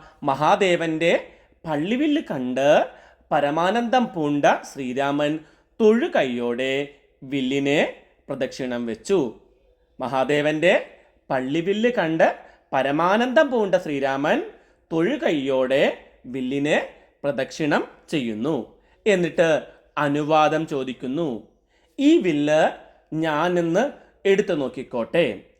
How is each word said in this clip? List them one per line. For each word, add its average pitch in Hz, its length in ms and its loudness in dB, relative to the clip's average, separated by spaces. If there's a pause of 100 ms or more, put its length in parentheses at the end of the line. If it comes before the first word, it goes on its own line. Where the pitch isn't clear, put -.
(220)
മഹാദേവന്റെ 165 1080 0 (320)
പള്ളിവില്ല് 247 640 -2
കണ്ട് 135 600 2 (420)
പരമാനന്ദം 185 840 0
പൂണ്ട 147 300 -2 (280)
ശ്രീരാമൻ 139 640 -2 (420)
തൊഴുകൈയോടെ 139 1120 0 (280)
വില്ലിനെ 139 800 -2 (260)
പ്രദക്ഷിണം 127 580 -6
വെച്ചു. 117 540 -2 (600)
മഹാദേവന്റെ 147 920 0 (400)
പള്ളിവില്ല് 165 680 -2
കണ്ട് 165 380 2 (360)
പരമാനന്ദം 214 800 2
പൂണ്ട 208 240 0
ശ്രീരാമൻ 147 680 0 (500)
തൊഴുകൈയോടെ 160 1120 0 (220)
വില്ലിനെ 135 680 -2 (300)
പ്രദക്ഷിണം 147 640 -2 (200)
ചെയ്യുന്നു. 120 720 -4 (280)
എന്നിട്ട് 175 600 2 (320)
അനുവാദം 151 680 2
ചോദിക്കുന്നു. 131 840 -6 (500)
"ഈ 302 200 6
വില്ല് 156 600 2 (360)
ഞാനൊന്ന് 165 800 0 (360)
എടുത്തു 196 260 2
നോക്കിക്കോട്ടെ." 127 880 -2 (160)